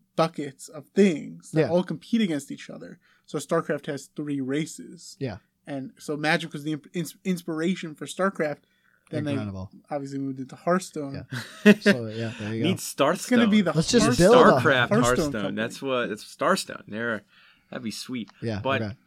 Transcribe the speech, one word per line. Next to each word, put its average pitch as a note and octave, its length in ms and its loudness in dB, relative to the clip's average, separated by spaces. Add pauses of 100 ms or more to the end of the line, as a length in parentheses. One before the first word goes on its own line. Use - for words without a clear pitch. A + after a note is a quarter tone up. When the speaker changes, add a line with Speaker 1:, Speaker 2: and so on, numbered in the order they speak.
(160)
Speaker 1:
buckets D#3+ 540 -2
of D3 180 -16
things - 640 0
that D#3 100 2
Speaker 2:
Yeah. E3 80 2
Speaker 1:
all F3+ 140 2
compete F3+ 380 -4
against D#3+ 300 -2
each - 180 -14
other. - 300 -16 (260)
So - 120 -8
StarCraft D#3+ 500 -2
has C#3+ 280 -6
three D3 240 -4
races. D3 800 -6
Speaker 2:
Yeah. A2+ 180 -6 (300)
Speaker 1:
And C#3 300 -10
so - 180 -8
Magic D#3+ 380 0
was D3 100 -10
the D#3 100 -4
imp-, D3 200 -8
ins-, E3+ 320 -6
inspiration E3+ 680 -4
for D3 100 -14
StarCraft. E3+ 540 -2 (520)
Then D3+ 160 -4
Speaker 2:
Incredible. G2+ 440 -4
Speaker 1:
they - 80 -20 (160)
obviously C#3 240 -8
moved C3+ 200 -6
into C3 160 -12
Hearthstone. D3+ 680 -4 (400)
Speaker 2:
Yeah. G#3 80 10
Speaker 3:
<laughs> G3+ 80 0
Speaker 2:
So, B2 260 2
yeah, A2+ 320 -6
there G#2 160 -6
you A2+ 80 0
go. D#3+ 60 2
Speaker 3:
Need F3 80 0
Starstone. C#3+ 380 0
Speaker 1:
It's - 140 -10
gonna A#3+ 180 4
be G#3+ 140 6
the E3+ 120 0
Speaker 2:
Let's D#3+ 180 0
just A3+ 140 6
Speaker 1:
Hearthstone A3+ 260 6
Speaker 2:
build B3 160 10
a - 40 10
Speaker 3:
Starcraft C3+ 100 4 (280)
Speaker 1:
Hearthstone G#3 140 4
Speaker 3:
Hearthstone. B2+ 280 2
Speaker 1:
company. G#2 240 -4
Speaker 3:
That's A2+ 260 -4
what, B2 280 -2
it's G#2+ 140 -8
Starstone. - 640 -2
There, A2 360 -6 (460)
that'd C#3 140 -10
be A2 80 -6
sweet. A#2+ 400 -10 (100)
Speaker 2:
Yeah, A2 220 -4
Speaker 3:
But, C3 180 0
Speaker 2:
okay. G#2 140 -6 (120)